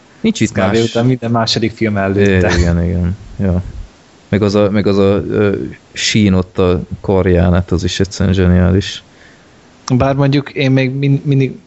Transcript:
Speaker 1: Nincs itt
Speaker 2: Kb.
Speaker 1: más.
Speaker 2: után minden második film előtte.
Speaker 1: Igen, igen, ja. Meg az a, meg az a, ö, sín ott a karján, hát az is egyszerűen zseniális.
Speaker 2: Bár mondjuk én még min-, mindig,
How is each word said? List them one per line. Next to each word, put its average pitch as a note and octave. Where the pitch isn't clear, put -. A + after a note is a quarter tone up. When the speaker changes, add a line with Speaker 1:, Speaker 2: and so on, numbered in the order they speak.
Speaker 1:
Nincs A2+
itt A2
Speaker 2:
Kb. A2+
Speaker 1:
más. A2
Speaker 2:
után A#2
minden B2
második A2+
film G#2+
előtte. G2
Speaker 1:
Igen, E2+
igen, F2
ja. F2+
Meg G2+
az G2+
a, G#2
meg G#2
az G2+
a, G2
ö, G#2
sín G#2
ott F#2
a F2+
karján, F2+
hát F2+
az F2
is F2+
egyszerűen F#2+
zseniális. F#2
Speaker 2:
Bár C3+
mondjuk C#3
én C3+
még C3
min-, C#3
mindig, C#3